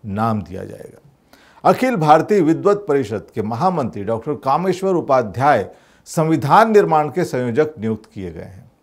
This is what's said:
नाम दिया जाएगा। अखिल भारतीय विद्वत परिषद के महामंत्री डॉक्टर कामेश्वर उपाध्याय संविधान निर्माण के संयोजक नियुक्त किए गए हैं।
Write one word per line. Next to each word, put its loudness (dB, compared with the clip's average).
नाम -2
दिया -12
जाएगा। -18
अखिल 2
भारतीय 4
विद्वत 0
परिषद -2
के -4
महामंत्री -4
डॉक्टर -4
कामेश्वर -2
उपाध्याय 0
संविधान 2
निर्माण 4
के -4
संयोजक -2
नियुक्त -6
किए -10
गए -14
हैं। -20